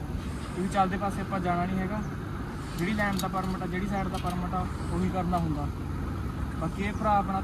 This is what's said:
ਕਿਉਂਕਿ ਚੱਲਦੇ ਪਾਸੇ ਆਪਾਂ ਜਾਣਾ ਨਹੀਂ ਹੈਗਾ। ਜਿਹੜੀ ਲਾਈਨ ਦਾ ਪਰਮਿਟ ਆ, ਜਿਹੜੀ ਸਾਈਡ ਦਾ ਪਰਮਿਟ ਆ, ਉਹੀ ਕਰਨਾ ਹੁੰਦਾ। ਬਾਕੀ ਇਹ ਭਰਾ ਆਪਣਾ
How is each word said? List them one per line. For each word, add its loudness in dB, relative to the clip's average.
ਕਿਉਂਕਿ 0
ਚੱਲਦੇ 4
ਪਾਸੇ 0
ਆਪਾਂ 0
ਜਾਣਾ 2
ਨਹੀਂ 0
ਹੈਗਾ। 0
ਜਿਹੜੀ 2
ਲਾਈਨ 2
ਦਾ 0
ਪਰਮਿਟ 0
ਆ, -2
ਜਿਹੜੀ 0
ਸਾਈਡ 0
ਦਾ -2
ਪਰਮਿਟ -2
ਆ, 2
ਉਹੀ 2
ਕਰਨਾ 2
ਹੁੰਦਾ। 0
ਬਾਕੀ -2
ਇਹ -2
ਭਰਾ 4
ਆਪਣਾ 2